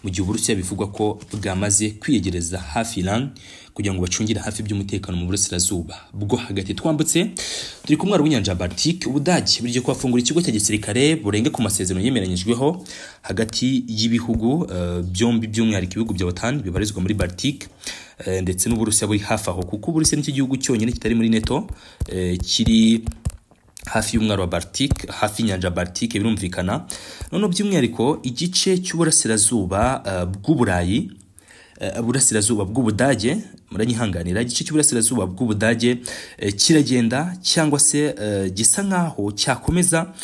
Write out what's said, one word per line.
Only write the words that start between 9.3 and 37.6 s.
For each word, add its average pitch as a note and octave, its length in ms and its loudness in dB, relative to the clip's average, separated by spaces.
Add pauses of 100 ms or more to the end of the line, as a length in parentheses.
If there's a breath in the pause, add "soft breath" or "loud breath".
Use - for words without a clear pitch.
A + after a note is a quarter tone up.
buryo A#2+ 200 0
kwafungura B2 420 2
ikigo D#3+ 180 2
cya F3 100 0
gisirikare G#2+ 640 2
burenge G#2 340 2
ku - 120 -2
masezerano F#2+ 440 0
yemeranyijweho A#2 760 0 (380 loud breath)
hagati B2 680 0
y'ibihugu, A2+ 840 0
eh, F2 320 -2
byombi, A2+ 440 0
by'umwihariko G#2+ 460 0
ibihugu A2 200 -2
bya F2+ 140 -2
otan A#2 360 -2
bibarizwa F#2+ 380 -2
muri F#2 120 0
Baltic, F#2+ 540 -2 (580 loud breath)
eh, F#2 160 0
ndetse F#2 280 -2
n'Uburusiya G#2+ 380 0
buri G#2 120 2
hafi G#2+ 300 -2
aho, F#2 140 -4
kuko A2 280 -6
Uburusiya D#3 280 2
nicyo D3 140 -4
gihugu C3+ 240 0
cyonyine A#2+ 340 0
kitari A#2 240 -2
muri A2+ 140 2
nato, A2+ 380 0 (400 loud breath)
eh, F2+ 320 -2
kiri A2+ 640 4 (840)
hafi A2 260 0
y'umwaro G#2+ 260 2
wa F2+ 60 0
Baltic, F2+ 600 -2
hafi - 340 -2
y'inyanja F#2+ 260 0
ya F2 60 0
Baltic, F#2 400 -4
birumvikana. G2+ 720 -2 (460 loud breath)
Noneho G3+ 200 0
by'umwihariko D#3 720 0
igice F3 540 0
cy'uburasirazuba, A#2+ 1300 2
eh, F#2 200 -2
bw'Uburayi, F#2+ 840 2 (680 loud breath)
eh, G#2 200 -6
uburasirazuba A2+ 680 2
bw'Ubudage, A#2 720 2 (340)
muranyihanganira, G#2 720 0
igice A#2+ 220 -4
cy'uburasirazuba B2 600 2
bw'Ubudage, A2+ 720 2 (400 loud breath)
eh, G#2 180 -2
kiragenda C3 840 4
cyangwa D3 380 2